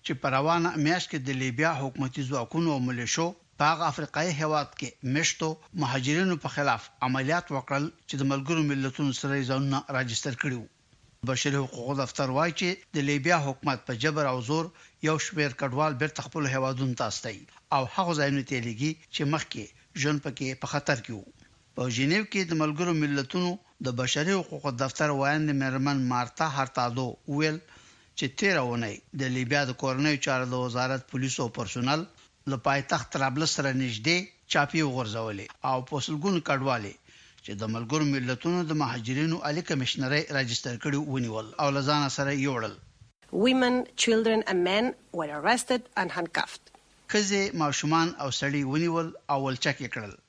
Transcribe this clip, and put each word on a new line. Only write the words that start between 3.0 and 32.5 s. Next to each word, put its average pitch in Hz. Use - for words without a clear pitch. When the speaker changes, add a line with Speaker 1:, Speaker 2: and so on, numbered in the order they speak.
Speaker 1:
په 147
هغه 160
افریقایي 160
هیواد 151
کې 131
مشتو 160
مهاجرینو 147
په 120
خلاف 135
عملیات 135
وکړل 139
چې -
د 135
ملګرو 147
ملتونو 135
سره 139
یې 131
ځانونه 135
راجستر 127
کړي 131
وو. 107
بشري 139
حقوقو 131
دفتر 131
وایي 160
چې 180
د 139
لیبیا 147
حکومت 135
په 127
جبر 151
او 127
زور 156
یو 156
شمیر 147
کډوال 143
بیرته -
خپلو 139
هیوادونو 131
ته 120
استوي 107
او -
هغو 175
ځایونو 139
ته 139
یې 120
لیږي 123
چې 147
مخکې 143
ژوند 147
پکې 131
په 135
خطر 139
کې 120
وو. 98
په 123
ژینیو 165
کې 196
د 160
ملګرو 156
ملتونو 147
د 120
بشري 151
حقوقو 147
دفتر 147
وایند 147
میرمن 135
مارتا 123
هرتادو 127
ویل 156
چې 147
تیره 180
اونۍ 117
د 127
لیبیا 139
د -
کورنیو 139
چارو 127
د 127
وزارت 123
پولیسو 127
او -
پرسونل 127